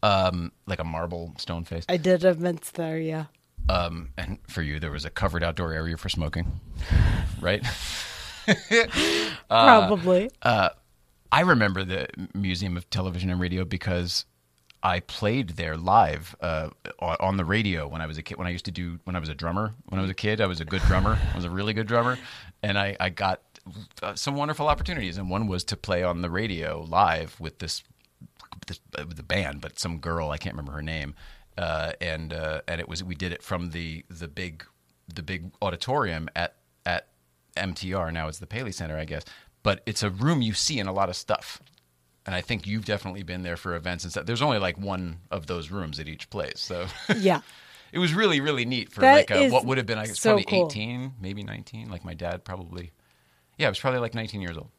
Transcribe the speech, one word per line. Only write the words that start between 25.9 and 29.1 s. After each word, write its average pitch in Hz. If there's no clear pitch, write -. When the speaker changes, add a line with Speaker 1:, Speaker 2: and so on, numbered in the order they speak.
Speaker 1:
on 87
the 87
radio 82
live 82
with 80
this, -
this, -
uh, 73
with 82